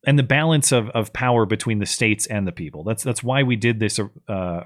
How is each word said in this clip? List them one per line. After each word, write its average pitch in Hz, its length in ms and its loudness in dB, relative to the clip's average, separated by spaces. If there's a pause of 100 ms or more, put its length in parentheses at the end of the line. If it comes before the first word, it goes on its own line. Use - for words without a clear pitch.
and 143 120 4
the 139 60 4
balance 151 480 2
of, 113 200 2
of 113 220 -2
power 120 320 2
between 110 340 -2
the 101 60 -2
states 107 420 0
and 104 200 -2
the 87 40 -6
people. 78 320 -12
That's, 110 200 -4
that's 127 200 -4
why 131 200 0
we 123 120 2
did 113 240 0
this, 107 200 0
uh, 92 680 -6